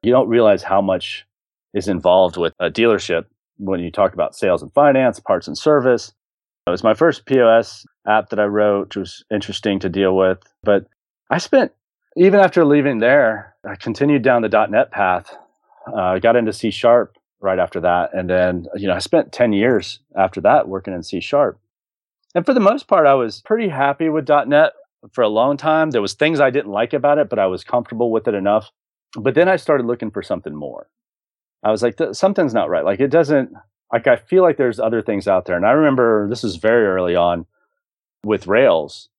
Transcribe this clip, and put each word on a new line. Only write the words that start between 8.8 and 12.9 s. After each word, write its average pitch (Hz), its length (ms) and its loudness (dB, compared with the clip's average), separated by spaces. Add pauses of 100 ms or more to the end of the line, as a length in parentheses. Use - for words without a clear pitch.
which - 120 -14
was 92 340 -12
interesting 101 500 -4
to 98 80 -6
deal 95 280 0
with. 92 220 2 (240)
But 101 240 0 (440)
I 156 80 -2
spent, - 340 0 (440)
even 190 240 6
after 180 240 4
leaving 143 340 2